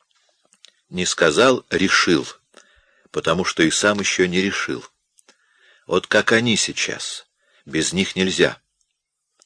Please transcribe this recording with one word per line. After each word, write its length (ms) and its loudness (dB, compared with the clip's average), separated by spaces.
Не 180 -4
сказал, 640 2
решил, 560 2
потому 360 -2
что 180 0
и 80 4
сам 280 0
ещё 280 0
не 140 0
решил. 440 -4
Вот 180 0
как 260 0
они 240 2
сейчас, 680 -6
без 280 -4
них 220 -4
нельзя. 460 0